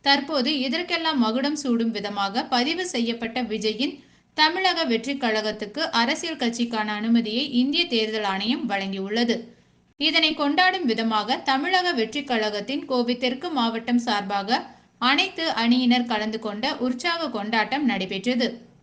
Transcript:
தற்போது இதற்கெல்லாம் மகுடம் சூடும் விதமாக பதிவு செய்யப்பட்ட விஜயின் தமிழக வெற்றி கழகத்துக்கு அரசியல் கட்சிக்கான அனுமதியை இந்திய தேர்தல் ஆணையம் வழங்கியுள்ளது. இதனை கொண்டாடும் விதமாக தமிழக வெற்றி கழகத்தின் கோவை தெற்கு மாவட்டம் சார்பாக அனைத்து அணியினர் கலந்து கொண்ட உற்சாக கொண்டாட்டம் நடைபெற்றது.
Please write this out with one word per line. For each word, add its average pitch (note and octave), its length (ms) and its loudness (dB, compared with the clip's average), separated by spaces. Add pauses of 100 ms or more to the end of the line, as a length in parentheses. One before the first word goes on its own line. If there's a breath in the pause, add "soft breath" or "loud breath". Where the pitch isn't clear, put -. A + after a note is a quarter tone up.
தற்போது C#4 440 2 (140)
இதற்கெல்லாம் D#4+ 580 0
மகுடம் C4 380 0
சூடும் A3+ 340 0
விதமாக G3+ 560 -2
பதிவு D4+ 400 0
செய்யப்பட்ட A#3 480 -2 (140)
விஜயின் G#3+ 420 -2 (420 loud breath)
தமிழக F4 420 2 (120)
வெற்றி A#3 320 0
கழகத்துக்கு G#3+ 600 -2 (180)
அரசியல் D#4 420 -2
கட்சிக்கான A#3 460 -2 (100)
அனுமதியை A3+ 460 2 (160)
இந்திய D4 220 2 (100)
தேர்தல் A3 400 0
ஆணையம் A3+ 380 0
வழங்கியுள்ளது. G3 680 0 (640 soft breath)
இதனை D#4 300 2 (100)
கொண்டாடும் F4+ 500 4
விதமாக A3 480 0 (120)
தமிழக F4 500 2
வெற்றி A3 300 -2
கழகத்தின் G#3+ 600 -2
கோவை B3 340 2
தெற்கு C#4 340 -2
மாவட்டம் A#3 480 0
சார்பாக G3+ 540 0 (500 loud breath)
அனைத்து E4 360 0 (180)
அணியினர் A#3+ 480 4
கலந்து G#3+ 340 -2
கொண்ட G#3+ 280 -2 (120)
உற்சாக D#4+ 500 -2
கொண்டாட்டம் A3+ 560 0
நடைபெற்றது. G3+ 560 0 (340)